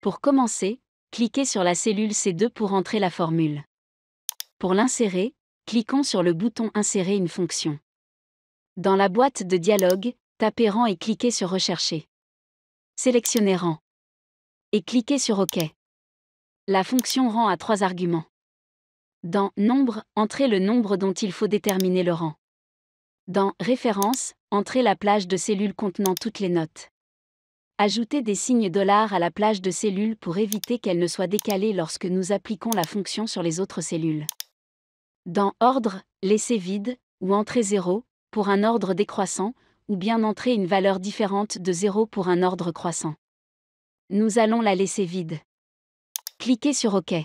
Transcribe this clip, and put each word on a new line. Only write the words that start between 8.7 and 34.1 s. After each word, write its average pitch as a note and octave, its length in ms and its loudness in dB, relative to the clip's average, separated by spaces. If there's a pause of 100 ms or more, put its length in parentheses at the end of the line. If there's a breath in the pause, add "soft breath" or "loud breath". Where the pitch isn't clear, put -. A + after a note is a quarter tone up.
Dans F#3+ 200 2
la G3 120 4
boîte A#3 360 0
de F3+ 120 0
dialogue, F#3+ 560 2 (240)
tapez A3 320 2
rang A3 160 2
et G3+ 140 0
cliquez A3+ 320 0
sur G3+ 180 -4
Rechercher. F3 580 -2 (920)
Sélectionnez A3+ 600 2
rang. E3+ 220 -2 (920)
Et G#3 100 0
cliquez B3+ 360 0
sur G#3 200 0
OK. F#3+ 200 0 (1080)
La G3+ 160 2
fonction B3+ 480 0
rang A3+ 160 0
a F3+ 100 2
trois G3+ 280 0
arguments. F3 400 0 (1000)
Dans G3 340 -2
Nombre, A#3 460 2 (140)
entrez A3 320 0
le G3+ 100 4
nombre G3+ 380 2
dont F#3+ 160 0
il F#3 200 -4
faut - 140 -2
déterminer F#3+ 560 2
le F3 100 2
rang. D#3+ 220 -4 (920)
Dans G3 320 0
Référence, G#3+ 760 0 (160)
entrez G#3 320 0
la G3+ 140 4
plage G3+ 320 0
de F#3 80 0
cellules G3 360 -2
contenant G3 480 0
toutes - 200 -8
les F#3+ 80 -2
notes. E3 420 -4 (880)
Ajoutez G#3+ 440 0
des G#3+ 120 -2
signes A3+ 340 2
dollars G3+ 460 2
à F3 60 2
la E3+ 100 0
plage G#3 320 0
de F#3 80 0
cellules G#3 460 -2
pour E3+ 200 -6
éviter G#3+ 440 -2
qu'elle F3+ 180 0
ne F3 80 2
soit F3+ 220 -2
décalée G#3 440 0
lorsque F3 340 -4
nous F#3 260 -2
appliquons G#3 420 -4
la F3+ 100 2
fonction G#3 440 -6
sur F#3 160 -6
les E3 160 -2
autres G3 200 -6
cellules. D#3+ 460 -4 (1000)